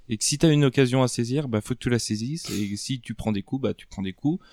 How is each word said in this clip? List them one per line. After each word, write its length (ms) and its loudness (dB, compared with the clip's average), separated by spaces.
Et 80 -2
que 80 -4
si 140 -2
t'as 120 6
une 140 6
occasion 380 4
à 60 4
saisir, 380 -2
bah, 140 0
faut 140 -6
que 40 -10
tu 120 -2
la 80 2
saisisses. 500 -4
Et 280 -4
si 240 -6
tu 120 -12
prends 200 -4
des 100 -2
coups, 180 -6
bah, 140 -2
tu 120 -16
prends 140 -14
des 140 -4
coups. 280 -2